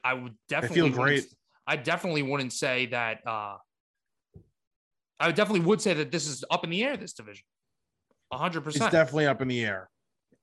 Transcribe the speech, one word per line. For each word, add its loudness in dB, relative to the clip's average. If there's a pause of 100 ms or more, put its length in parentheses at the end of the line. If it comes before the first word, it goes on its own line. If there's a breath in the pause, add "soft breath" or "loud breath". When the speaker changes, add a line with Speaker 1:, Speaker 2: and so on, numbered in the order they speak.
Speaker 1:
I 2
would -8 (140)
Speaker 2:
They -2
feel 0
Speaker 1:
definitely 2
wouldn't 4
Speaker 2:
great. 2 (400)
Speaker 1:
I 0
definitely -2
wouldn't -4
say 0
that, -4
uh, -6 (1600)
I 2
definitely 2
would 4
say 2
that -2
this -2
is -8
up -2
in -6
the -2
air, -2
this -14
division. -20 (840)
A -8
hundred -4
Speaker 2:
It's -2
Speaker 1:
percent. 2
Speaker 2:
definitely 4
up 2
in -2
the 0
air. -4 (540)